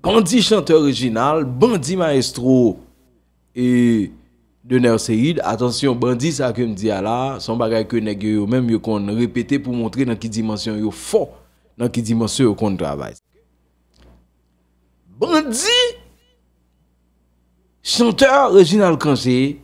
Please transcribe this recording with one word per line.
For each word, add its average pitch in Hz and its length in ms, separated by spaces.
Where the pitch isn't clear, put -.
bandits 202 460
chanteur 165 320
original, 139 640
bandits 160 520
maestro 131 800
et 123 560
de 127 140
Nerseid. 120 680
Attention, 120 500
bandit 123 380
ça 127 220
que 120 80
me 113 120
dit 98 120
là, 113 540
son 113 160
bagay 113 300
que 117 120
nèg 107 240
yo 107 240
même 120 240
yo 110 100
kon 107 240
répéter 120 440
pour 127 160
montrer 120 320
dans 117 100
qui 113 140
dimension 110 460
yo 107 140
fort, - 460
dans 120 120
qui 120 120
dimension 113 460
yo 104 80
kon 101 220
travail. 71 380
Bandit 330 800
chanteur 254 680
original 180 440
Kanje 131 680